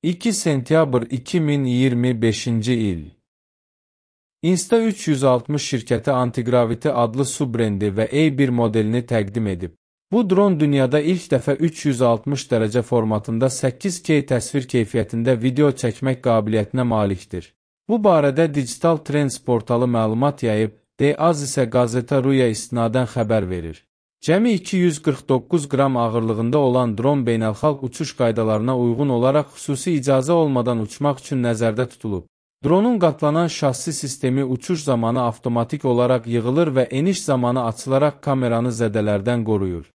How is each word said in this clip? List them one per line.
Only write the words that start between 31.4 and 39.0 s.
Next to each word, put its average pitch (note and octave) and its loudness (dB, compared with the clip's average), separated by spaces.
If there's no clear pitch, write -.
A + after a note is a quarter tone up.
nəzərdə A#2 0
tutulub. G2 -8
Dronun G3+ 2
qatlanan D#3+ 0
şassi C#3 -4
sistemi C3+ -2
uçuş C#3 -4
zamanı B2 0
avtomatik A#2+ -2
olaraq B2 2
yığılır A#2+ 0
və B2+ 4
eniş F3+ 0
zamanı B2+ 0
açılaraq C3+ -2
kameranı B2 0
zədələrdən G#2+ 0